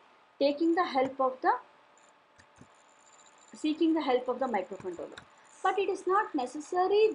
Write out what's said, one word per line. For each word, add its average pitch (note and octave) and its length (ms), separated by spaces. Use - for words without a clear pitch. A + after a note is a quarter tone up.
taking D4 340
the F4+ 100
help C4 360
of C4 220
the, F#4+ 100
seeking D#4 400
the D#4 80
help B3+ 240
of A#3+ 140
the C4 60
microcontroller, F#3 720
but F#4+ 160
it G4 100
is - 200
not G4 260
necessary F4+ 800